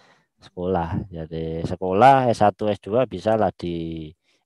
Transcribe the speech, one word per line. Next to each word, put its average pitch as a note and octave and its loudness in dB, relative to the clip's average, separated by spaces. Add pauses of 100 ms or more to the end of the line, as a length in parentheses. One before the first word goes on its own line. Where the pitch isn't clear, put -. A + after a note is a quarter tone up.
(420)
Sekolah. F2+ -4
Jadi D#2+ -8
sekolah G2+ 4
S A2 0
satu, G#2 2
S G#2 -2
dua A#2 -2
bisa G#2+ 0
lah G2 0
di E2 -8 (360)